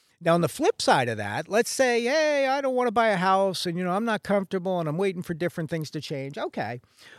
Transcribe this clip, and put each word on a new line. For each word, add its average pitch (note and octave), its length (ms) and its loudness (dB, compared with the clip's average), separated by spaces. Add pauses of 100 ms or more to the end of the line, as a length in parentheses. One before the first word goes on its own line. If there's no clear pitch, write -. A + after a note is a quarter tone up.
(220)
Now, E3 140 4
on F3 60 4
the D#3 60 2
flip E4+ 340 0
side C#3 280 4
of A2 80 -4
that, G#2+ 320 -6
let's A3 200 2
say, A#3+ 340 2
"Hey, C#4+ 440 2
I C#4 140 0
don't C4 120 -2
wanna B3 180 2
buy A3+ 180 2
a G3 80 2
house F#3+ 480 2
and, F3 120 -4
you F#3 60 -2
know, F3+ 80 0
I'm G#3 140 0
not G#3+ 180 -2
comfortable F#3+ 560 -2
and D#3 80 -2
I'm D3+ 100 -4
waiting F#3+ 240 -2
for F3 120 -6
different E3 360 -4
things D#3+ 220 -4
to D#3 100 -8
change." C#3 360 -8
Okay, B2 420 -6 (400)